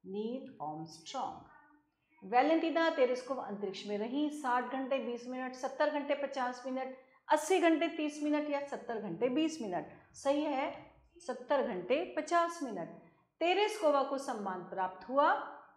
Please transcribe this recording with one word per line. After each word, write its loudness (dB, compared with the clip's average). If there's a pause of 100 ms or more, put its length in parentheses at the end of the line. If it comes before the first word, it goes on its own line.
नील -6
आर्मस्ट्रॉन्ग। -8 (880)
वैलेंटीना 6
तेरेस्कोवा 2
अंतरिक्ष -6
में -2
रही 0
साठ 0
घंटे -2
बीस -4
मिनट, -6
सत्तर 0
घंटे 0
पचास -4
मिनट, -6 (320)
अस्सी 4
घंटे 6
तीस -2
मिनट 2
या 0
सत्तर -6
घंटे -2
बीस 0
मिनट। -2 (280)
सही 2
है -2 (340)
सत्तर 0
घंटे -2
पचास 2
मिनट। -6 (500)
तेरेस्कोवा 4
को -2
सम्मान -4
प्राप्त -4
हुआ 4 (280)